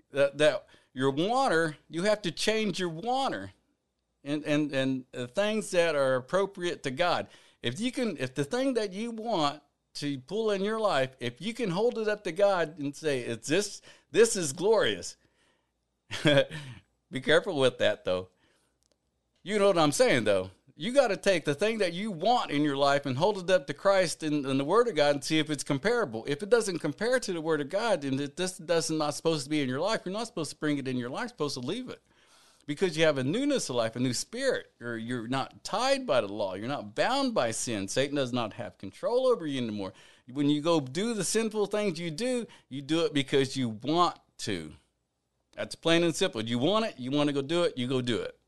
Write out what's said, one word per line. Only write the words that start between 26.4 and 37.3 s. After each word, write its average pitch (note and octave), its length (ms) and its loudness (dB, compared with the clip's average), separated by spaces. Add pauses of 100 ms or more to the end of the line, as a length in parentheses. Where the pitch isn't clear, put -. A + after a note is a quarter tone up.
it G3+ 80 -8
doesn't F#3+ 300 2
compare A3+ 400 -2
to G#3 120 -6
the E3+ 80 -4
Word D#3 200 0
of C#3 80 -6
God G3 340 0
and C3+ 180 0
it, C#3+ 160 -6
this F#3 220 -4
does E3 320 0
not D3+ 240 -2
supposed D#3+ 300 -2
to C#3+ 60 -10
be D3+ 120 0
in C3 60 -2
your B2+ 100 -4
life, D#3+ 260 -2
you're F3+ 80 -6
not A3 140 -6
supposed D#3+ 240 -6
to - 60 -14
bring D3+ 220 0
it C3 100 -6
in B2+ 80 -4
your B2 140 -6
life, E3+ 100 -8
you're A#3+ 80 -6
supposed C#3+ 320 -6
to - 0 -
leave G3 280 -6
it. - 140 -16 (640)
Because F3+ 300 0
you D#3+ 80 4
have D3+ 120 6
a C3 60 0
newness A#3+ 480 0
of B2+ 60 -4
life, A2+ 180 2
a A#2+ 60 -4
new B2+ 120 2
spirit. A3 680 -4
You're, A#2 180 -6
you're A#2 300 -6
not C3 340 -4
tied C4 420 0
by C#3 160 4
the G#2 60 2
law. G2 280 -2
You're G2+ 120 -6
not G#2+ 300 -8
bound B3 360 0